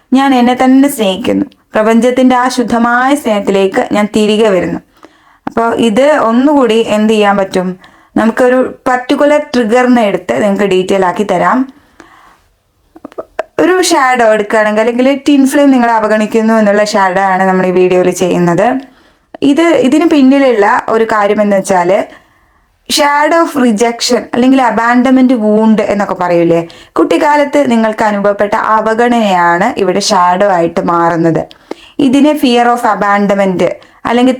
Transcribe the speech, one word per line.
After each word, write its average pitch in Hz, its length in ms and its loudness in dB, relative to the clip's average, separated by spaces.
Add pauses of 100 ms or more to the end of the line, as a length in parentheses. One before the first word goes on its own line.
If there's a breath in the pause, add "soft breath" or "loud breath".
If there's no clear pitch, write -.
(140 soft breath)
ഞാൻ 269 220 2
എന്നെ 247 180 2
തന്നെ 262 360 2
സ്നേഹിക്കുന്നു, 214 560 -2 (280)
പ്രപഞ്ചത്തിന്റെ 247 640 2
ആ 247 120 0
ശുദ്ധമായ 240 680 0
സ്നേഹത്തിലേക്ക് 202 760 -2
ഞാൻ 208 240 0
തിരികെ 214 340 2
വരുന്നു. 170 300 -2 (680 soft breath)
അപ്പോൾ 226 280 -4
ഇത് 254 420 2
ഒന്നുകൂടി 233 720 0
എന്ത് 214 260 0
ചെയ്യാൻ 202 240 0
പറ്റും, 185 420 -4 (380 soft breath)
നമുക്കൊരു 247 580 0 (120)
പർട്ടിക്കുലർ 285 540 0 (120)
ട്രിഗറിനെ 247 480 2
എടുത്ത് 202 420 -2
നിങ്ങൾക്ക് 196 200 -2
ഡീറ്റെയിൽ 190 420 0
ആക്കി 180 180 -2
തരാം. 196 500 -2 (1900 loud breath)
ഒരു 359 220 2
ഷാഡോ 254 520 0
എടുക്കുകയാണെങ്കിൽ 214 480 -2
അല്ലെങ്കിൽ 254 340 0
ട്വിൻ 277 320 2
ഫ്ലെയിം 285 240 2
നിങ്ങളെ 233 220 2
അവഗണിക്കുന്നു 220 600 0
എന്നുള്ള 208 300 2
ഷാഡോ 196 380 0
ആണ് 190 220 0
നമ്മൾ 185 220 0
ഈ 185 60 0
വീഡിയോയിൽ 180 400 2
ചെയ്യുന്നത്. 180 680 0 (640 soft breath)
ഇത്, 277 200 2
ഇതിന് 320 480 2
പിന്നിലുള്ള 262 800 2
ഒരു 226 140 0
കാര്യം 208 380 -2
എന്ന് 208 160 0
വെച്ചാൽ 190 480 0 (840 soft breath)
shadow 302 520 0
of 294 220 -2
rejection 233 580 -2 (120)
അല്ലെങ്കിൽ 262 280 2
abandonment 247 720 2
wound 214 480 2
എന്നൊക്കെ 202 320 -4
പറയൂലേ? 170 540 0 (240 loud breath)
കുട്ടിക്കാലത്ത് 294 800 0
നിങ്ങൾക്ക് 220 320 0
അനുഭവപ്പെട്ട 202 500 -2
അവഗണനയാണ് 220 1300 0
ഇവിടെ 185 200 -2
ഷാഡോ 185 500 0
ആയിട്ട് 170 320 -2
മാറുന്നത്. 170 640 0 (540 loud breath)
ഇതിനെ 277 340 2
fear 240 320 2
of 240 160 0 (160)
abandonment 196 680 0 (400 soft breath)
അല്ലെങ്കിൽ 247 340 0